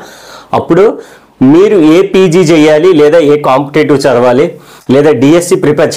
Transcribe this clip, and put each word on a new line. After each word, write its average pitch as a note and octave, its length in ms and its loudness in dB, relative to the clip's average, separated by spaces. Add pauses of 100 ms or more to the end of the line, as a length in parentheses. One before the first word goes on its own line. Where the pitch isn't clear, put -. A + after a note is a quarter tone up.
(540)
అప్పుడు F#3+ 460 -2 (420)
మీరు F3+ 360 2
ఏ D#3+ 240 2
పీజీ F#3+ 380 0
చేయాలి, D#3 540 2
లేదా D3 240 2
ఏ D3 240 0
కాంపిటేటివ్ C#3+ 560 -2
చదవాలి, C3 640 -2 (320)
లేదా D3 200 2
డిఎస్సి E3+ 440 0
ప్రిపేర్, D3 420 -2